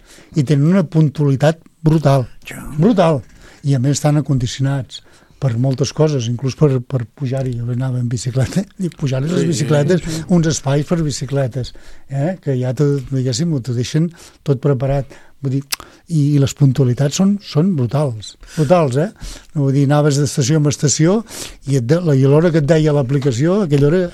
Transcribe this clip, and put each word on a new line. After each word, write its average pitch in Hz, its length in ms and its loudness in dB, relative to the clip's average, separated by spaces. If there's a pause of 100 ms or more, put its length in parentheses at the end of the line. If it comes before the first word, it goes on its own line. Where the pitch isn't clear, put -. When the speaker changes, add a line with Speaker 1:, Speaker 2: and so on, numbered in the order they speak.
(340)
Speaker 1:
i 151 80 2
tenen 143 240 2
una 185 180 4
puntualitat 147 760 2 (240)
brutal, 147 440 2 (200)
Speaker 2:
Ja. - 180 -14 (140)
Speaker 1:
brutal. 165 440 4 (420)
I 139 100 2
a 131 40 2
més 139 200 2
estan 147 180 2
acondicionats 135 880 -2 (400)
per 120 160 0
moltes 135 340 0
coses, 147 360 0
inclús 120 260 -4
per, 135 320 2
per 123 180 -4
pujar-hi. 131 540 -6
Jo 120 140 -6
anava 123 260 -4
en 120 100 -2
bicicleta, 131 540 -2 (100)
<laughs> - 60 -20
i 180 100 -2
pujar-hi 135 400 -4
les 175 120 0
Speaker 3:
Sí. 165 80 0
Speaker 1:
bicicletes, 147 520 2
Speaker 3:
Sí. 160 280 -8
Speaker 1:
uns 170 180 2
espais 143 400 -2
per 170 160 -2
bicicletes, 135 720 -4 (340)
eh? 143 320 -4
Que 139 200 -2
ja 127 120 -2
te, 147 120 0 (260)
diguéssim, 135 420 -2
ho 139 80 -2
te 123 140 -6
deixen 156 380 -2 (320)
tot 139 160 -2
preparat. 139 460 0 (340)
Vull 135 100 -4
dir, 135 120 -2 (440)
i, 147 300 0
i - 20 4
les 139 160 0
puntualitats 135 640 2
són, 196 260 2
són 175 320 0
brutals, 127 640 -4 (200)
brutals, 151 400 2
eh? 165 120 0 (460)
Vull 139 180 0
dir, 139 140 2
anaves 147 300 2
d'estació 143 420 0
en 147 80 2
estació 160 580 0 (420)
i, 139 100 -2
et 120 120 -2
de, 165 120 2
la, 160 140 2
i 131 100 4
a 135 40 4
l'hora 156 240 4
que 165 60 2
et 147 80 0
deia 156 260 4
l'aplicació, 143 720 0
aquella 143 260 2
hora 175 260 0